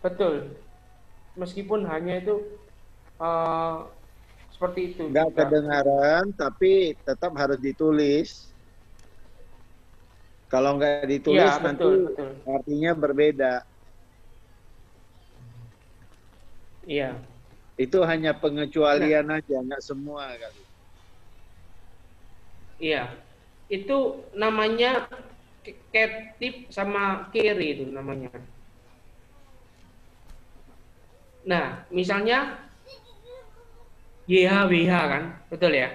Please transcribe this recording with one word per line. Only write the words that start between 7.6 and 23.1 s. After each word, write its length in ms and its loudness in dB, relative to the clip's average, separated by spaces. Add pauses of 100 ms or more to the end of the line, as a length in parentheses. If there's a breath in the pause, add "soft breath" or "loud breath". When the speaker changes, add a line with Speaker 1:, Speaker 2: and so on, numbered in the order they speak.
Speaker 2:
ditulis. 880 0 (2000)
Kalau 280 2
nggak 320 0
ditulis, 320 4
Speaker 1:
Iya, 200 4
Speaker 2:
nanti 200 -2
Speaker 1:
betul, 160 6 (160)
betul. 160 -8 (160)
Speaker 2:
artinya 480 -2
berbeda. 600 2 (3250)
Speaker 1:
Iya. 320 -4 (560)
Speaker 2:
Itu 320 2
hanya 320 0
pengecualian 880 2
Speaker 1:
Nah. 160 -4
Speaker 2:
aja, 160 -4
nggak 240 -6
semua 560 -10
kali. 260 -16 (2250)
Speaker 1:
Iya. 320 -4 (560)